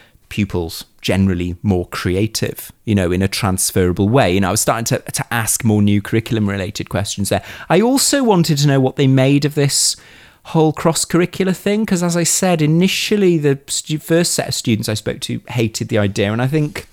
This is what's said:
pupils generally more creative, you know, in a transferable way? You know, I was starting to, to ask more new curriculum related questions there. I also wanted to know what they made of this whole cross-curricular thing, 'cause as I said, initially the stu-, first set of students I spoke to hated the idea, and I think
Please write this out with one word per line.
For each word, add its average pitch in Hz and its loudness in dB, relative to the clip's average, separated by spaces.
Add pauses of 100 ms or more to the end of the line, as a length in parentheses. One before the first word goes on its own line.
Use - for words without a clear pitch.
(300)
pupils 90 -4 (140)
generally 90 0
more 90 0
creative, - -4 (140)
you 107 2
know, 90 2
in 90 0
a 98 2
transferable 92 0
way? 110 4
You 98 2
know, 98 2
I 92 0
was 110 0
starting 117 -2
to, 123 0
to - -10
ask 117 -2
more 107 4
new 101 2
curriculum 110 -2
related 98 -6
questions 101 -4
there. 98 -2 (240)
I 165 4
also 262 2
wanted 170 4
to 143 2
know 139 4
what 131 2
they 143 2
made 135 4
of 147 -4
this - 0 (580)
whole 160 4
cross-curricular 175 0
thing, 208 -2
'cause 175 0
as 170 0
I 170 0
said, 175 0
initially 175 2
the 143 0
stu-, - -6
first 165 0
set - -4
of 127 -6
students 113 -2
I 107 -2
spoke 123 -6
to 120 -6
hated 113 -2
the 113 0
idea, 101 0
and 117 -2
I 131 0
think 151 -4